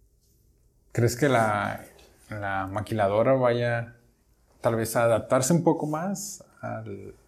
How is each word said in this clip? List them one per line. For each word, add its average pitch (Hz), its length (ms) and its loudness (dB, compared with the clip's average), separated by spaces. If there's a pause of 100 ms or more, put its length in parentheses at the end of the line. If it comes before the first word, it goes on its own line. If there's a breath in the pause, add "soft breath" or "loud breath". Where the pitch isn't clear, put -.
(920)
¿Crees 117 240 2
que 147 140 2
la, 104 520 0 (480)
la 98 420 -6
maquiladora 104 600 2
vaya 120 600 0 (680)
tal 117 140 0
vez 110 200 -2
a 120 80 4
adaptarse 120 500 2
un 165 100 4
poco 156 220 2
más 165 580 -8 (180)
al? 104 520 -10 (140)